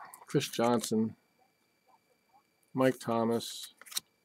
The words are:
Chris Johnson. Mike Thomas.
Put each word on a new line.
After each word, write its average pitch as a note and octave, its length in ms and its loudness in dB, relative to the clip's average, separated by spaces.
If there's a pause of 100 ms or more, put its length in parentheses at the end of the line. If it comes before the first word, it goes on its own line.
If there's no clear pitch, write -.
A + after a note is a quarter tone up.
(260)
Chris - 220 0
Johnson. A2+ 680 0 (1600)
Mike C3 240 4
Thomas. A#2 760 -2 (500)